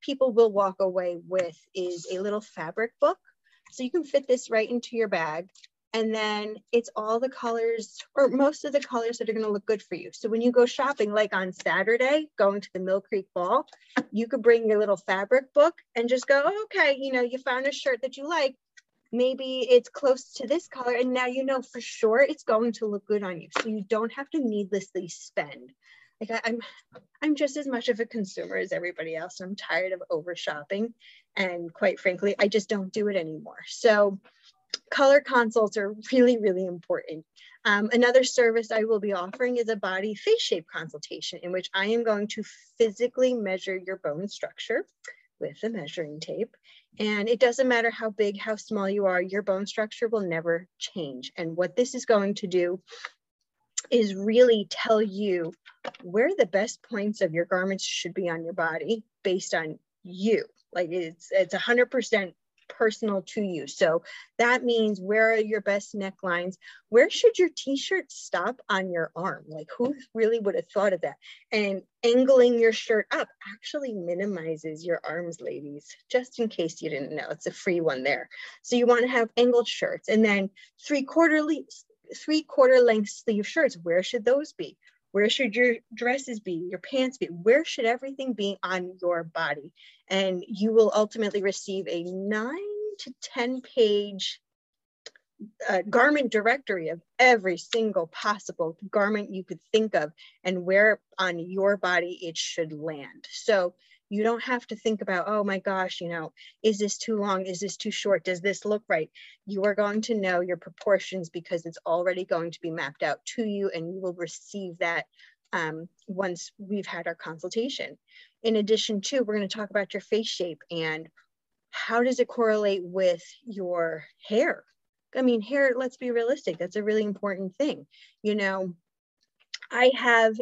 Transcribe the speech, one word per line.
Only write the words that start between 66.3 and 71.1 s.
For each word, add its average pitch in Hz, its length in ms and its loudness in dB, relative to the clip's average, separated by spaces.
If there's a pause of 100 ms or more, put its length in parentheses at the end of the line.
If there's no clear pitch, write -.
Where 247 220 8
should - 280 -4
your 349 160 2
t-shirt 277 560 -4
stop 190 480 -6 (120)
on 190 200 -2
your 170 240 -4
arm? 165 340 -6
Like, 156 280 -14
who 262 180 0 (200)
really 226 260 2
would 196 140 -2
have 175 180 -4
thought 196 220 2
of 170 80 -6
that? 143 140 -8 (360)